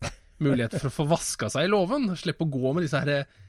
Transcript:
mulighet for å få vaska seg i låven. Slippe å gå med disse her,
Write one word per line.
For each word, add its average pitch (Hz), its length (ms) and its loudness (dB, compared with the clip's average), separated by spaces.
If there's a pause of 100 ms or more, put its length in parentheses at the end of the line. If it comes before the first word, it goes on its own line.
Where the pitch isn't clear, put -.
(400)
mulighet 127 400 2
for 135 100 -2
å - 40 -10
få 151 140 0
vaska 135 420 0
seg 147 160 0
i 196 60 2
låven. 214 460 2
Slippe 170 280 -4
å 156 60 0
gå 131 220 0
med 175 100 0
disse 143 160 0
her, 143 260 0 (240)